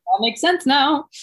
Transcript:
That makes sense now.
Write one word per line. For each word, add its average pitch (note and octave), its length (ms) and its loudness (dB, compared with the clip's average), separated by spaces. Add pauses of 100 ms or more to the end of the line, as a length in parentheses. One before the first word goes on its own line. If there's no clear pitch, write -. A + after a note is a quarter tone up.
(140)
That G3 60 0
makes A#3 200 -2
sense F4 260 0
now. C#4+ 400 2 (160)